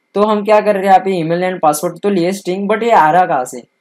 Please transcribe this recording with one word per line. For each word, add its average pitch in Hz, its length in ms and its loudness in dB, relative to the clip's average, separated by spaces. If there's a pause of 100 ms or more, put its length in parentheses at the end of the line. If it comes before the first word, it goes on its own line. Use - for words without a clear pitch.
(160)
तो 202 100 2
हम 208 200 -2
क्या 214 160 4
कर 202 120 -2
रहे 190 100 -2
हैं, 196 60 0
यहाँ 190 160 6
पे 190 120 -2
email 170 260 -2
and 185 180 -4
password 170 380 -2
तो 202 100 -2
लिए 185 240 0
string, 196 360 -6
but 220 140 -2
ये 233 80 0
आ 160 200 4
रहा 180 140 4
कहाँ 143 200 -4
से? 123 160 -14 (200)